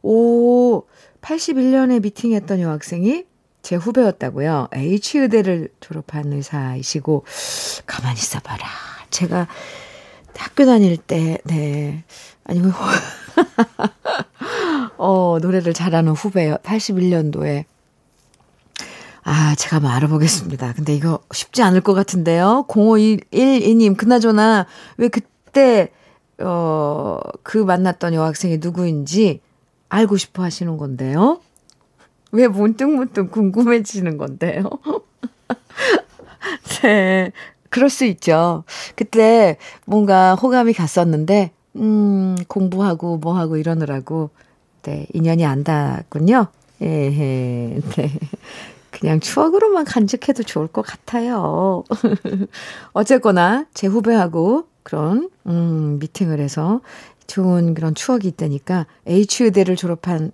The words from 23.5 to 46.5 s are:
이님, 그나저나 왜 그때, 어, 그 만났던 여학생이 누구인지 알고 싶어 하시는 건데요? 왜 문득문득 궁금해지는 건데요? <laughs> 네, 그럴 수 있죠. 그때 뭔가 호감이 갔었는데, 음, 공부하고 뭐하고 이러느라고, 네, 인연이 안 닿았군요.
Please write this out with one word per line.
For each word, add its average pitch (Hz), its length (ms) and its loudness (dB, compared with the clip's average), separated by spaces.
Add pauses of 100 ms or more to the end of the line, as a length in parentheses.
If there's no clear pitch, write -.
이님, 220 340 4
그나저나 220 680 4 (320)
왜 240 100 2
그때, 240 800 2 (500)
어, 156 800 -2 (240)
그 - 160 -2
만났던 180 560 0
여학생이 160 440 -2
누구인지 170 840 0 (480)
알고 202 280 2
싶어 - 280 -6
하시는 170 320 -6
건데요? 147 640 0 (880)
왜 240 160 4
문득문득 220 840 0
궁금해지는 208 880 0
건데요? 147 460 -4
<laughs> - 60 -6 (2000)
네, 190 500 4 (380)
그럴 262 200 4
수 - 140 -2
있죠. 170 600 0 (300)
그때 220 600 4 (300)
뭔가 190 480 6
호감이 240 380 2
갔었는데, 170 800 2 (240)
음, 202 600 0 (120)
공부하고 180 720 -2
뭐하고 165 380 -2
이러느라고, 156 760 -4 (520)
네, 147 320 -10
인연이 165 300 2
안 143 200 0
닿았군요. 156 840 0 (360)